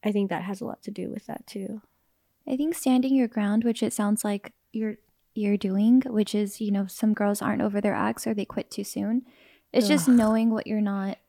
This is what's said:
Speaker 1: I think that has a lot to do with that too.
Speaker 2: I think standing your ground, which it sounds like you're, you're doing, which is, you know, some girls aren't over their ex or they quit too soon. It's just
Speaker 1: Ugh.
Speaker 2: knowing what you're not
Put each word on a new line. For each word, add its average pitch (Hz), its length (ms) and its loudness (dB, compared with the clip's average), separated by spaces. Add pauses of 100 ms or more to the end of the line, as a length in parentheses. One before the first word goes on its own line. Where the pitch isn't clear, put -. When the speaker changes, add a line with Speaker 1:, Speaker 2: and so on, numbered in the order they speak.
Speaker 1:
I 214 80 -2
think 202 180 0
that 175 140 -4
has 190 180 -8
a 240 40 -10
lot - 180 -10
to 220 80 -10
do 185 180 -8
with - 180 -10
that - 180 -10
too. 208 360 -10 (680)
Speaker 2:
I 269 100 -4
think 302 180 -2
standing 254 400 2
your 254 120 4
ground, 214 360 0
which 233 200 0
it 214 100 -2
sounds 208 300 0
like 202 300 -4 (180)
you're, 220 240 -6 (400)
you're 208 220 2
doing, 208 500 4
which 214 260 0
is, 208 260 -2
you 208 120 -2
know, 196 160 0
some 220 260 0
girls 208 280 0
aren't 214 200 -2
over 202 200 0
their 202 140 0
ex 214 300 -2
or 226 80 -2
they 208 120 -4
quit - 260 -8
too 202 120 -8
soon. 214 400 -4 (500)
It's 220 140 4
just 285 220 4
Speaker 1:
Ugh. 247 60 8
Speaker 2:
knowing 220 360 4
what 220 160 -4
you're 214 140 -2
not 196 360 -2 (120)